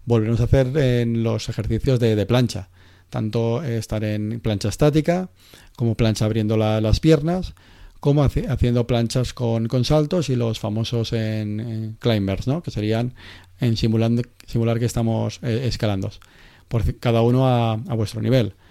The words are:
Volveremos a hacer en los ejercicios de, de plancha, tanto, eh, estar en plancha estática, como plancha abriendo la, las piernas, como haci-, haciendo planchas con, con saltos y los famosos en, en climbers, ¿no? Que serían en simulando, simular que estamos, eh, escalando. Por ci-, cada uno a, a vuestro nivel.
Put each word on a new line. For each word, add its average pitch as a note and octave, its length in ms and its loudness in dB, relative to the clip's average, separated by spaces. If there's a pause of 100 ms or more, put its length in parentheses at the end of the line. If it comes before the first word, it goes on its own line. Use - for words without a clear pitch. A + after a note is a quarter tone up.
Volveremos A2+ 360 2
a A#2+ 40 2
hacer C3 340 4
en A#2+ 440 0
los A2+ 280 -4
ejercicios A2+ 500 0
de, A2+ 160 4
de G#2 80 2
plancha, A2+ 460 0 (400)
tanto, A#2 520 -2
eh, A#2 140 -4
estar A2 280 -4
en G#2+ 360 -4
plancha G#2 300 -2
estática, D#3 580 2 (480)
como A#2 200 0
plancha A2 280 2
abriendo A2 320 0
la, A2 240 2
las G#2+ 180 2
piernas, D#3+ 560 2 (460)
como C#3+ 240 4
haci-, D3 240 0
haciendo A#2+ 380 0
planchas A#2 480 -2
con, A2+ 340 -2
con B2 160 0
saltos D3+ 460 0
y B2+ 60 0
los A#2 240 -2
famosos A2 520 -2
en, A2 480 -4
en A2 380 -8
climbers, G2 480 0
¿no? D3+ 160 -2
Que - 80 -10
serían A2+ 460 -2 (440)
en A#2 160 2
simulando, A#2 460 2 (240)
simular A#2 320 0
que A#2+ 80 0
estamos, A2 560 -2
eh, A#2+ 220 -2
escalando. G#2 460 -2 (580)
Por A2 160 -2
ci-, - 140 0
cada A#2 220 2
uno B2+ 260 4
a, A#2 260 2
a A#2+ 220 -4
vuestro A2 280 -4
nivel. A2+ 320 2 (160)